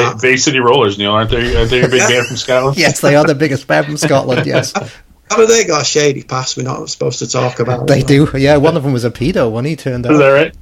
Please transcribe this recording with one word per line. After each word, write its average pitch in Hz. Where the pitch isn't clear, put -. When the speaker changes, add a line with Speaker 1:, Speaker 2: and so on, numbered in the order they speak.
Speaker 1:
that. 110
Speaker 2:
Bay 127
City 143
Rollers, 120
Neil, 104
aren't 113
they, 120
aren't 117
they 127
a 139
big 127
Speaker 1:
Yeah. 214
Speaker 2:
band 120
from 123
Scotland? 131
Speaker 3:
Yes, 147
they 143
are 151
the 156
biggest 139
band 151
from 151
Scotland, 135
yes. 131
Speaker 1:
<laughs> -
Haven't 220
they 226
got 156
a -
shady 147
past 127
we're 127
not 135
supposed 135
to 117
talk 123
about? 127
Speaker 3:
They 139
do. 143
Yeah, 139
one 160
of 147
them 139
was 120
a 113
pedo 147
when 117
he 156
turned 123
up. 151
Speaker 2:
Is 151
that 139
right? 143